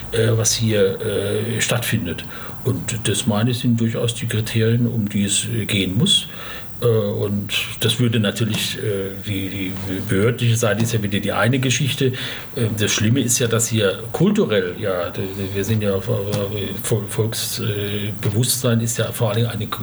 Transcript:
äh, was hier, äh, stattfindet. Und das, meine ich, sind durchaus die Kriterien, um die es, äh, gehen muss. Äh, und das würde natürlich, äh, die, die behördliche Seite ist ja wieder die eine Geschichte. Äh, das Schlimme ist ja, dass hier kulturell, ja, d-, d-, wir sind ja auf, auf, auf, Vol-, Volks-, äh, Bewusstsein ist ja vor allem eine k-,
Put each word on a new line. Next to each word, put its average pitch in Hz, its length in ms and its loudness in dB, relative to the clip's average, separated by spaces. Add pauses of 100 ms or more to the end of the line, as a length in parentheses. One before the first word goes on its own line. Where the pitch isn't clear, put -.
(100)
äh, 113 240 2
was 107 200 2
hier, 104 460 2
äh, 104 600 0
stattfindet. - 640 -2 (400)
Und 95 420 -2
das, - 200 -2
meine 107 240 2
ich, 120 80 0
sind 117 220 2
durchaus 117 340 0
die - 120 -6
Kriterien, 113 600 2
um 113 220 0
die 101 160 0
es, - 200 0
äh, 110 220 -2
gehen 95 300 0
muss. - 300 4 (560)
Äh, 127 40 4
und 104 680 0 (260)
das - 180 0
würde 120 220 2
natürlich, - 580 0
äh, 98 320 -2 (160)
die, 95 220 -2
die 95 240 -4 (360)
behördliche 117 480 2
Seite 107 260 2
ist 113 100 0
ja 107 100 0
wieder 101 180 0
die 98 120 -2
eine 110 260 4
Geschichte. 131 480 2 (480)
Äh, 120 120 0 (120)
das 104 140 2
Schlimme 117 280 2
ist 117 180 2
ja, 120 100 2
dass 113 200 2
hier 104 320 2 (120)
kulturell, 110 680 2
ja, 90 320 -2
d-, 104 120 -6
d-, 98 320 -4
wir 101 100 0
sind 107 180 2
ja 101 120 2
auf, 98 140 -2
auf, 107 200 0
auf, 101 220 0 (320)
Vol-, 107 260 0
Volks-, - 520 -2
äh, 101 600 -2
Bewusstsein 117 600 2
ist 113 180 -2
ja 110 140 0
vor 110 200 0
allem 113 140 2
eine 101 200 -4
k-, - 160 -6